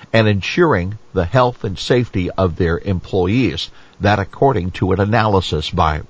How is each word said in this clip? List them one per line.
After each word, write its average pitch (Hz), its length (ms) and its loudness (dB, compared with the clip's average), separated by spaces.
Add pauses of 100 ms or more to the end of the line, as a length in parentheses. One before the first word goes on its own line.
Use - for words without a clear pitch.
(100)
and 113 160 4
ensuring 104 720 0 (160)
the 90 140 0
health 123 380 0
and 98 140 -6
safety 113 520 0
of 90 260 0
their 85 220 0
employees. 95 920 -2 (300)
That 101 180 2
according 98 540 0
to 92 200 -2
an 92 80 2
analysis 101 720 0
by 78 400 0